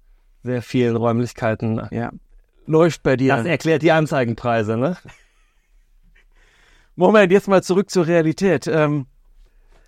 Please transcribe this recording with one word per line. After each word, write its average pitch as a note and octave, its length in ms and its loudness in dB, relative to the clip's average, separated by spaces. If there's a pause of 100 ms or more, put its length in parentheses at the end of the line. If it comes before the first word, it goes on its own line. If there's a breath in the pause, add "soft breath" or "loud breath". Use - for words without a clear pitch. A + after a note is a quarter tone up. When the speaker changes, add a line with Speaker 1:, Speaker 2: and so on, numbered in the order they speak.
(420)
Speaker 1:
sehr B2 200 -6
vielen A#2+ 340 -2
Räumlichkeiten. A2+ 960 -4
Speaker 2:
Ja. A#2 220 -8 (520)
Läuft D#3 380 2
bei C3+ 160 2
dir. C3+ 180 2
Speaker 1:
Das A2+ 80 -2
erklärt D#3+ 380 -2
die E3 100 4
Anzeigenpreise, A#2 840 -2
ne? D#3 180 -4 (2000 soft breath)
Speaker 2:
Moment, F#3+ 360 4
jetzt G3 180 2
mal F#3+ 140 4
zurück F#3 280 -2
zur F3 160 0
Realität. E3 640 0
Ähm, D3 380 -2 (800)